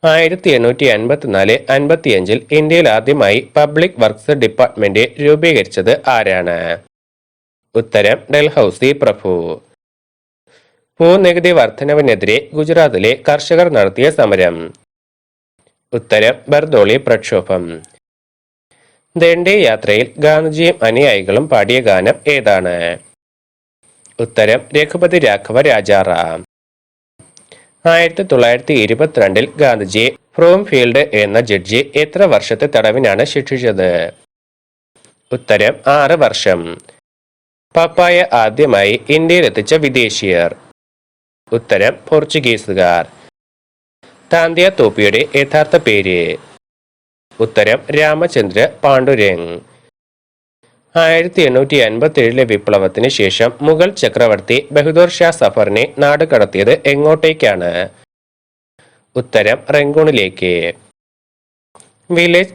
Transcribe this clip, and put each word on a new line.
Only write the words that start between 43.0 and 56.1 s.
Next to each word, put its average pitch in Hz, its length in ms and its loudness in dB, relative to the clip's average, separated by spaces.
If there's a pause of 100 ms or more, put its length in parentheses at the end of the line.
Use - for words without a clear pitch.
താന്തിയ 170 460 2
തോപ്പിയുടെ 107 560 2
യഥാർത്ഥ 151 420 0
പേര്? 92 600 -2 (1000)
ഉത്തരം 113 400 0 (200)
രാമചന്ദ്ര 151 720 0 (140)
പാണ്ഡുരംഗ്. 107 760 0 (1300)
ആയിരത്തി 165 460 0
എണ്ണൂറ്റി 139 340 0
അൻപത്തിയേഴിലെ 120 680 0
വിപ്ലവത്തിന് 104 680 0
ശേഷം 110 420 -2 (100)
മുഗൾ 160 300 2
ചക്രവർത്തി 120 800 0
ബഹദൂർ 156 380 2
ഷാ 170 220 0
സഫറിനെ 110 680 -2
നാട് 147 240 2